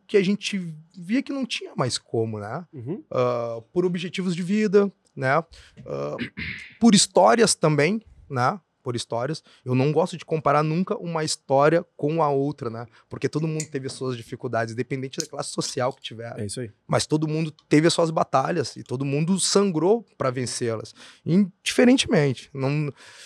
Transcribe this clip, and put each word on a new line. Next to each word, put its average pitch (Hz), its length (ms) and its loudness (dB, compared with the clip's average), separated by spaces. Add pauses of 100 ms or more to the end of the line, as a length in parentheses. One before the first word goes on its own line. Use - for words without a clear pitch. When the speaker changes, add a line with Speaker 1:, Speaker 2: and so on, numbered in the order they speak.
Speaker 1:
que - 100 2
a 202 60 6
gente 202 360 -2 (380)
via 196 260 -4
que 277 100 -8
não 269 140 -4
tinha - 280 -10
mais 131 240 -2
como, 113 400 -4
né? 117 340 -8
Speaker 2:
Uhum. 151 380 -10
Speaker 1:
Ah, 120 500 -2 (120)
por 180 140 0
objetivos 180 500 -4
de 185 60 -4
vida, 202 500 2 (240)
né? 139 260 2 (440)
Ah, 147 300 -6 (640)
por 233 140 8
histórias 208 600 6
também, 156 480 2 (260)
né? 135 320 0 (220)
Por 127 120 -6
histórias. 120 480 -6 (220)
Eu 127 100 -2
não 131 180 2
gosto 170 240 0
de - 80 -12
comparar 151 380 2
nunca 160 360 -2
uma 165 260 -6
história 151 600 2 (120)
com 156 260 0
a 147 80 2
outra, 139 400 -2
né? 117 160 -12 (220)
Porque 123 200 -4
todo 151 200 -2
mundo 156 220 -6
teve 131 160 -6
as 127 60 -8
suas 131 240 -6
dificuldades, 113 580 -4
independente 131 440 -6
da - 80 -6
classe 143 240 -10
social 135 420 -4
que - 100 -16
tiver. 117 360 -14
Speaker 2:
É 107 80 -6
isso 113 140 -8
aí. 113 100 -10 (160)
Speaker 1:
Mas 123 200 0
todo 156 220 0
mundo 156 220 -2 (180)
teve 151 180 6
as 160 60 6
suas 165 180 2
batalhas 160 680 -2
e 123 60 -14
todo 127 220 -6
mundo 156 360 0
sangrou 196 640 2 (120)
pra 131 140 -2
vencê-las, 123 640 -6 (300)
indiferentemente. 196 1300 2
Não... 143 360 -2 (360)